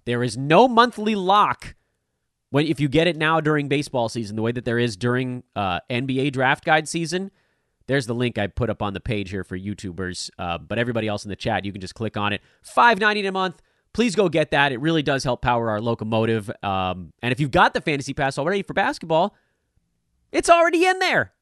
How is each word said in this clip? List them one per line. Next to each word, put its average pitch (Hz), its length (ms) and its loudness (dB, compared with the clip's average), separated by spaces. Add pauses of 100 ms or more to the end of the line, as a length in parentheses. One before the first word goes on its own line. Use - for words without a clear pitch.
There 120 180 -2
is 117 140 -4
no 156 300 6
monthly 226 480 2
lock 185 600 0 (760)
when, 147 160 2
if 147 120 -2
you 147 80 0
get 156 200 2
it 170 100 0
now 160 240 2
during 151 260 0
baseball 139 400 -2
season, 110 280 -6
the 110 80 -2
way 113 80 0
that 120 120 -6
there 117 160 0
is 120 160 0
during, 123 480 -2 (120)
uh, 95 240 -2 (100)
N 123 160 -2
B 131 140 -2
A 139 100 0
draft 135 340 0
guide 156 240 2
season. 170 440 -6 (560)
There's 131 200 0
the 117 80 -4
link 120 220 -2
I 101 100 -2
put 113 220 -4
up 104 120 -4
on 101 120 -4
the 95 60 -8
page 101 300 -6
here 95 140 -6
for 95 140 -10
YouTubers, 92 720 -8 (100)
uh, 87 180 -4
but 82 220 -6
everybody 117 280 -2
else 104 180 -6
in 104 40 -12
the 95 60 -8
chat, 98 300 -4
you 101 60 -6
can 95 100 -10
just 92 140 -12
click 110 220 -6
on 104 140 -2
it. 104 100 -6 (200)
Five 233 380 4
ninety 208 260 0
a 196 60 -4
month. 185 300 -4 (300)
Please 226 220 0
go 190 160 4
get 151 220 0
that. 143 200 2
It 117 100 -6
really 160 220 2
does 135 200 0
help 123 180 -2
power 120 300 2
our 107 100 -2
locomotive. 113 680 0 (100)
Um, 92 520 -4 (100)
and 120 80 0
if 120 80 -4
you've 147 120 0
got 202 220 4
the 214 80 -4
Fantasy 139 320 -4
Pass 135 240 -4
already 180 240 -2
for - 120 -12
basketball, 175 640 0 (960)
it's - 180 0
already 339 360 6
in 370 140 2
there. 247 420 0